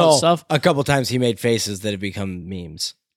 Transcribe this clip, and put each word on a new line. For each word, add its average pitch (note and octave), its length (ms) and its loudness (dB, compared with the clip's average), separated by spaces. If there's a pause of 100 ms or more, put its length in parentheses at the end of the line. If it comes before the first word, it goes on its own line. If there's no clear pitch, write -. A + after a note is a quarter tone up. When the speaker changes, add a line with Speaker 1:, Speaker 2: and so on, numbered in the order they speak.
Speaker 1:
No, D3 80 6
Speaker 2:
stuff. E3 320 2
Speaker 1:
a D#3 100 2
couple C#3+ 240 2
times C#3 240 0
he B2 120 -2
made A#2+ 200 0
faces G#2 420 -2
that G#2 100 -4
have F#2+ 100 -6
become F#2+ 480 -6
memes. F2 460 -10 (220)